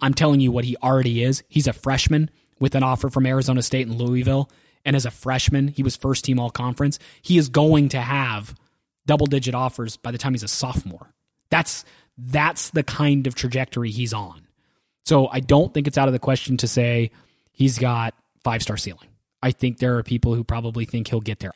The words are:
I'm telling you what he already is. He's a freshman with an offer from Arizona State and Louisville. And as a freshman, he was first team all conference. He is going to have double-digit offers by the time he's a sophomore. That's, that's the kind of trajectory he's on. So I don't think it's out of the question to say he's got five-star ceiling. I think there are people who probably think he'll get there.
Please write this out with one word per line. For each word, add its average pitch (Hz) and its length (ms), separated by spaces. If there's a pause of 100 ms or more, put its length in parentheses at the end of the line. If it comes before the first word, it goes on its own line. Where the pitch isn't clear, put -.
I'm 135 120
telling 147 260
you 127 140
what 120 100
he 123 140
already 127 440
is. 131 280
He's 147 180
a 117 60
freshman 151 560 (320)
with 135 140
an 131 80
offer 131 260
from 131 160
Arizona 131 360
State 131 260
and 117 120
Louisville. 127 500 (360)
And 139 100
as 123 100
a 120 60
freshman, 139 560
he 139 160
was 131 140
first 135 260
team 127 160
all 120 100
conference. 127 480 (240)
He 180 160
is 147 120
going 147 400
to 135 100
have 120 560 (500)
double-digit 139 480
offers 123 440
by 120 140
the 120 60
time 131 160
he's 110 100
a 104 40
sophomore. - 640 (360)
That's, - 340 (340)
that's 147 520
the 151 140
kind 143 440
of 123 80
trajectory 123 560
he's 110 220
on. 101 340 (560)
So 135 240
I 131 140
don't 143 320
think 147 140
it's 143 100
out 135 100
of 131 60
the 123 60
question 131 380
to 120 120
say 120 420 (400)
he's 131 260
got 117 360 (320)
five-star 113 320
ceiling. - 320 (340)
I 127 80
think 123 280
there 123 180
are 113 60
people 120 320
who 117 100
probably 117 400
think 113 240
he'll 117 100
get 107 200
there. 95 160